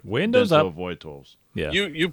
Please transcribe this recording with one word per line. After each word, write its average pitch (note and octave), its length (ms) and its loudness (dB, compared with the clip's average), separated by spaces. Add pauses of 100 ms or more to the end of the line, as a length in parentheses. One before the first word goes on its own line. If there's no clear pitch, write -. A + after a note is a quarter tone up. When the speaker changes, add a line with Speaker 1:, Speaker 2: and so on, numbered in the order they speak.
Speaker 1:
Windows G#3 460 2
Speaker 2:
Then D#3 100 6
to D#3 60 4
Speaker 1:
up. F2+ 80 -4
Speaker 2:
avoid F2+ 260 -8
tolls. C#2+ 380 -18 (180)
Speaker 1:
Yeah. D#2 160 -4
Speaker 3:
You, G3 140 0
you D#3 280 -4